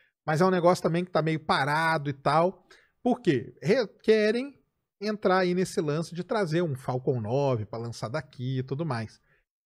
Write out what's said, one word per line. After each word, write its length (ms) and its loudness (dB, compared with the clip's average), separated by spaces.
Mas 160 0
é 40 6
um 40 4
negócio 320 4
também 220 0
que 80 -10
tá 100 2
meio 180 0
parado 720 0
e 40 -4
tal. 520 0
Por 160 0
quê? 420 0
Re-, 240 2
querem 560 2
entrar 380 2
aí 140 2
nesse 280 -2
lance 340 -4
de 80 -8
trazer 380 0
um 140 -2
Falcon 440 -4
nove 460 0
pra 120 -10
lançar 300 -8
daqui 520 -6
e 40 -4
tudo 220 -6
mais. 360 -6